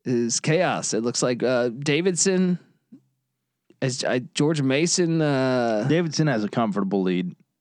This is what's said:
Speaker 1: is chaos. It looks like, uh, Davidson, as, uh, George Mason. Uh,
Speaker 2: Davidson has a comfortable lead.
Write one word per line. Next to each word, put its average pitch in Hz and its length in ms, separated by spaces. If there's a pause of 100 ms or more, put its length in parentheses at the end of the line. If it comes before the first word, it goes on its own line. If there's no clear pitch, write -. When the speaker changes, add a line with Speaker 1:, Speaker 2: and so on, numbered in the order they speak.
Speaker 1:
is 120 360
chaos. 156 540
It 107 100
looks 120 180
like, 123 220
uh, 123 240
Davidson, 175 880 (1200)
as, 131 220
uh, 120 160 (160)
George 151 260
Mason. 165 600
Uh, 127 680
Speaker 2:
Davidson 156 380
has 120 160
a 104 60
comfortable 98 540
lead. 90 340 (240)